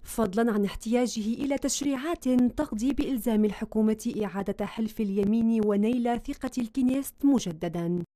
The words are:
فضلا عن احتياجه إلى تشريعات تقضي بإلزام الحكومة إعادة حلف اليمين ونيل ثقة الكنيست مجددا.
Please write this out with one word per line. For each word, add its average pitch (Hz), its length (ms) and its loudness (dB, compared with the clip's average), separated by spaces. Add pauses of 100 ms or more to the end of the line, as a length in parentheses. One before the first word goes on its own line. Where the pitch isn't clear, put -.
فضلا 220 480 0
عن 202 140 2
احتياجه 226 680 0
إلى 277 240 -2
تشريعات 277 720 -2
تقضي 247 640 2
بإلزام 220 520 2
الحكومة 214 680 0 (100)
إعادة 196 420 -4
حلف 220 360 -6
اليمين 214 640 2
ونيل 233 540 2
ثقة 269 380 -8
الكنيست 262 680 -2
مجددا. 170 800 2 (120)